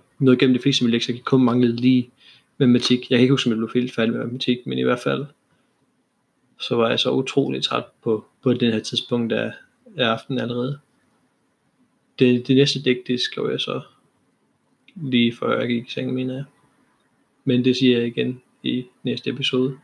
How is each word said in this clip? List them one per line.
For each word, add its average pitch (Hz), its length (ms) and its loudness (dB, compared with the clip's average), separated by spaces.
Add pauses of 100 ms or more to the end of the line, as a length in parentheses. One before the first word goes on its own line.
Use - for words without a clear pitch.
(200)
nået 127 200 6
gennem 131 140 4
de 123 80 0
fleste 139 220 2
af - 20 4
mine 117 60 2
lektier. 117 240 -2
Jeg 120 80 -14
kun 131 200 2
manglede 120 320 2
lige 123 360 2 (460)
matematik. 123 420 4
Jeg 123 180 0
kan 120 40 4
ikke 127 120 6
huske, 127 140 0
om 120 40 2
jeg 110 60 -2
blev 110 160 -4
helt 127 220 -2
færdig 113 180 0
med 117 100 -4
matematik, 123 420 -2
men 131 120 -4
i 127 60 -2
hvert 123 160 0
fald, 139 260 -2 (1300)
så - 160 -4
var 117 140 2
jeg 120 100 0
så 127 120 -2
utrolig 131 520 -2
træt 123 200 -4 (200)
på, 110 220 -2 (180)
på 127 100 2
den 117 200 0
her 110 60 -2
tidspunkt 117 540 -4
af, 113 200 -2 (440)
af 131 80 0
aftenen 117 340 -4
allerede. 123 400 -6 (1400)
Det, 123 280 2
det 135 80 2
næste 139 260 2
digt, 127 260 -2
det 123 140 -4
skrev - 300 -4
jeg 131 80 -4
så - 220 -6 (1120)
lige 123 400 0
før 117 240 -2
jeg 120 80 -2
gik 120 200 -4
i - 40 -16
seng, 127 220 -6
mener 127 200 -4
jeg. 135 120 -10 (1000)
Men 123 220 2
det 127 100 4
siger 123 220 4
jeg 120 100 0
igen 123 340 -6 (220)
i 127 220 -4 (180)
næste 120 260 -6
episode. 131 540 -2